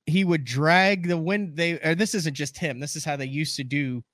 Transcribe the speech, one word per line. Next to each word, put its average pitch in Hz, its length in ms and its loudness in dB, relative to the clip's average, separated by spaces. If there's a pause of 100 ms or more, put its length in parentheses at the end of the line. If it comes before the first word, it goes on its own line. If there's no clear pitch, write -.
he 180 180 4
would 165 220 2
drag 170 640 4
the 175 100 2
wind. 170 400 -2
They, 170 240 0
or 160 140 2
this 202 180 0
isn't 160 220 -2
just 143 220 -6
him. 139 220 -4
This 143 160 -8
is 151 80 -8
how 147 120 -4
they 139 100 -6
used 143 300 -4
to 143 80 -6
do 127 400 -4 (100)